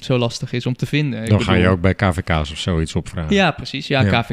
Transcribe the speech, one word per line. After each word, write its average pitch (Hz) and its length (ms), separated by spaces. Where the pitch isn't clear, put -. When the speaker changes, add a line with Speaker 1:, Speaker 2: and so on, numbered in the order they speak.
Speaker 1:
zo 127 180
lastig 120 340
is 123 140
om 127 100
te 127 100
vinden. 139 360
Ik 113 60
Speaker 2:
Dan 101 140
ga 95 100
je 92 60
Speaker 1:
bedoel 90 160
Speaker 2:
ook 87 60
bij 92 140
K 92 200
V 95 100
K's 78 260
of 80 80
zoiets 80 360
opvragen. 82 400
Speaker 1:
Ja, 190 160
precies. 135 360
Ja, 135 160
Speaker 2:
Ja. 120 200
Speaker 1:
K - 40
V - 60